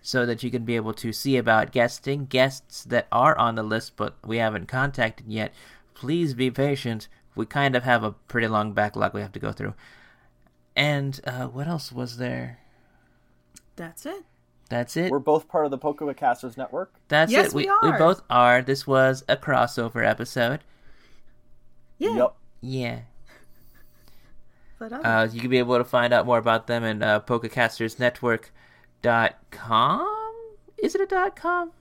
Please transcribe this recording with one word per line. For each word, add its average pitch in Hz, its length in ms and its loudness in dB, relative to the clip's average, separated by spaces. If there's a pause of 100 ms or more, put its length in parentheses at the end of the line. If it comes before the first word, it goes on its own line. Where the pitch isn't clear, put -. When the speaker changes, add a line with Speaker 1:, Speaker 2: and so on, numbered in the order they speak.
Speaker 1:
so 127 260 -2
that 117 160 -4
you 123 80 -6
can 120 140 -6
be 117 100 -2
able 110 180 -4
to 113 180 -8
see 135 260 -2
about 113 340 2
guesting, 135 540 -2
guests 131 580 -2
that 117 280 -2
are 131 260 4
on 113 180 2
the 113 80 -4
list 110 320 -4
but - 280 -6
we 110 140 -4
haven't 107 300 -2
contacted 127 600 -4
yet. 110 240 -6 (440)
Please 151 400 -2
be 127 160 0
patient. 131 560 -4 (280)
We 107 120 -4
kind 135 280 0
of 123 100 2
have 120 180 2
a 107 80 -2
pretty 113 360 -4
long 107 260 0
backlog 104 420 -2
we 104 60 -4
have 98 100 -10
to - 80 -12
go 104 120 -6
through. 104 220 -8 (1000)
And, 139 500 -2
uh, 127 200 -6
what 131 220 -8
else 165 240 -8
was 123 260 -10
there? 123 420 -8 (1160)
Speaker 2:
That's 165 280 -16
it. 349 200 -12 (440)
Speaker 1:
That's 120 260 -4
it. 175 140 0
Speaker 3:
We're 135 80 0
both 156 300 2
part 156 180 0
of 139 60 -2
the 131 80 -6
Pokemon 147 380 -4
Casters 160 380 -2
Network. 135 380 -10 (140)
Speaker 1:
That's 156 240 4
Speaker 2:
Yes, 302 160 4
Speaker 1:
it. - 60 -6
We, 143 100 0
Speaker 2:
we 392 60 -2 (120)
Speaker 1:
we 440 80 4
Speaker 2:
are. 247 80 2
Speaker 1:
both 185 320 4
are. 123 320 6
This 135 240 -2
was 131 420 4
a 127 80 4
crossover 120 720 0
episode. 120 520 0 (1400)
Speaker 2:
Yeah. 392 180 0
Speaker 3:
Yep. - 200 2 (260)
Speaker 1:
Yeah. 120 380 -6 (1800)
Speaker 2:
But, 226 160 -14
um, 269 100 -10
Speaker 1:
Uh, 113 280 4
you 117 100 -8
can 123 80 -4
be 127 80 4
able 123 220 4
to 120 40 2
find 120 300 2
out 117 140 4
more 120 100 4
about 113 300 2
them 117 160 -2
in, 107 180 -4
uh, 107 200 2
pokecastersnetwork 117 1300 -2 (500)
dot 117 380 2 (100)
com. 131 560 0 (720)
Is - 160 -2
it 381 80 0
a 381 60 -2
dot 381 280 -2
com? 349 460 -4